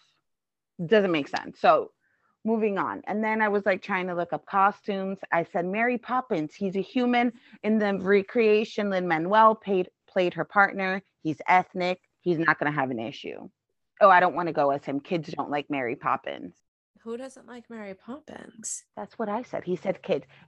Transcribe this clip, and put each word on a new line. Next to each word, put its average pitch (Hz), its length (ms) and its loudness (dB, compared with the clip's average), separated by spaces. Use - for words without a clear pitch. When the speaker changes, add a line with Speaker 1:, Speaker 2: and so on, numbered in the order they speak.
Speaker 1:
Doesn't 196 260 4
make 147 160 -2
sense. - 320 -10
So 160 320 4
moving 220 340 0
on. 117 300 -4
And 214 160 -2
then 220 180 0
I 214 60 2
was, 202 180 0
like, 190 160 0
trying 185 240 -4
to 180 80 -6
look 170 180 -4
up 151 140 -8
costumes. 196 720 -2
I 170 100 2
said, 175 140 -2
"Mary 233 320 -2
Poppins, 233 560 -4
he's 196 220 -4
a 196 40 0
human." 247 520 0
In 214 160 2
the 202 180 0
recreation, 208 920 2
Lin-Manuel 185 680 4
paid, 190 320 -2
played 180 280 0
her 165 100 -4
partner. 190 580 0
He's 156 240 -4
ethnic. 185 520 2
He's 175 180 0
not 160 220 2
gonna 147 100 2
have 135 220 -2
an 113 80 -6
issue. 71 480 -12
"Oh, 208 100 10
I 180 100 8
don't 175 160 2
wanna 165 160 -2
go 143 180 2
as 139 140 -4
him. 139 160 -6
Kids 165 360 -6
don't 139 140 -8
like 143 200 -4
Mary 131 260 -4
Poppins." 127 580 -6
Speaker 2:
Who 226 140 -10
doesn't 254 320 -16
like 233 200 -20
Mary 214 260 -14
Poppins? - 920 -14
Speaker 1:
That's - 220 -14
what 220 100 -4
I 214 140 -4
said. - 220 -10
He 175 100 -4
said 185 280 -6
kids. 151 220 -2